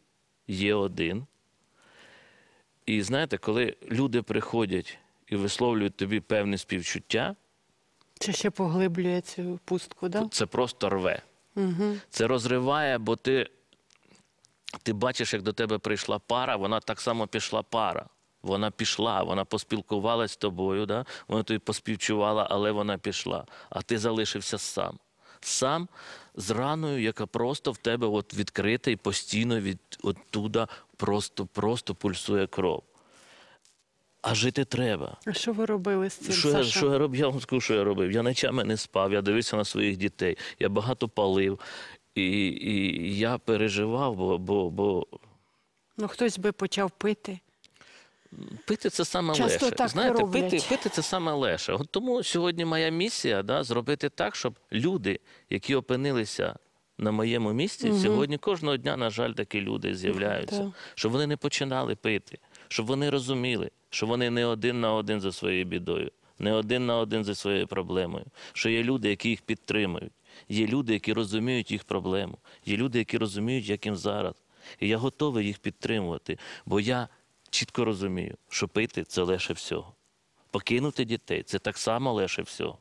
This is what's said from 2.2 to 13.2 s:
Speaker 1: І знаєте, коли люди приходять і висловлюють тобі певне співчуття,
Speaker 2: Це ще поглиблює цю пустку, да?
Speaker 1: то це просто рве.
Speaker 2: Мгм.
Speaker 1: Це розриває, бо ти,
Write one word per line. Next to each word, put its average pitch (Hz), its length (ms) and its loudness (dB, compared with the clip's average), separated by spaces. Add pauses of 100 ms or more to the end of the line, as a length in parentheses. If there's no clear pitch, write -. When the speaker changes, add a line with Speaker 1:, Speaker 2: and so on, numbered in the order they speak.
Speaker 1:
І 107 160 2
знаєте, 131 360 0
коли 110 380 0 (160)
люди 120 300 2
приходять 107 760 -2 (300)
і 104 80 -2
висловлюють 101 600 2
тобі 98 240 0
певне 101 380 0
співчуття, 110 760 -2 (840)
Speaker 2:
Це 202 140 -2
ще - 160 0
поглиблює 180 720 0
цю 180 440 -8
пустку, - 440 -4
да? 202 120 0
Speaker 1:
то 226 60 0
це - 180 -2
просто - 440 0
рве. 92 320 0 (340)
Speaker 2:
Мгм. 196 540 0
Speaker 1:
Це 113 180 0
розриває, 127 720 2
бо 113 180 0
ти, 131 340 0 (1300)